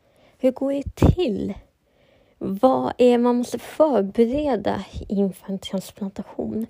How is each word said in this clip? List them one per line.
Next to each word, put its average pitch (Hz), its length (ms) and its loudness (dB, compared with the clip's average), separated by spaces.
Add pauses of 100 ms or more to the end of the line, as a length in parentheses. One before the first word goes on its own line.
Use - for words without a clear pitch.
(380)
Hur 254 140 2
går 269 220 -4
det 277 220 -8
till? 202 580 2 (840)
Vad 254 600 0
är 247 200 6
man 240 180 2
måste 240 240 -4
förbereda 226 1300 0 (240)
inför 196 440 -2
en 190 60 -6
transplantation? 214 1120 -8